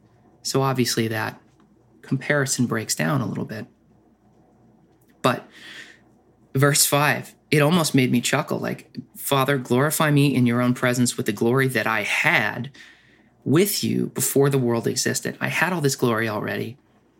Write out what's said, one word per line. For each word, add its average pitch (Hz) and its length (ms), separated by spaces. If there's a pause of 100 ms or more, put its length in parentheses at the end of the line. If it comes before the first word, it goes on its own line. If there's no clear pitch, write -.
(420)
So 139 200
obviously 127 460
that 110 320 (600)
comparison 135 640
breaks 110 280
down 151 260
a 104 60
little - 180
bit. 107 220 (1600)
But 120 240 (1080)
verse 143 320
five, 143 480 (160)
it 151 100
almost 156 340
made 127 160
me 120 100
chuckle, - 380
like, - 380 (200)
"Father, 139 420
glorify 147 520
me 143 240
in 123 120
your 120 140
own 123 140
presence 123 420
with - 100
the 113 60
glory 127 360
that 113 180
I 110 160
had 131 680 (720)
with 170 400
you 120 240
before 139 420
the 139 80
world 117 280
existed." 123 540
I 131 80
had 160 240
all 170 80
this 139 140
glory 113 340
already. 104 500 (420)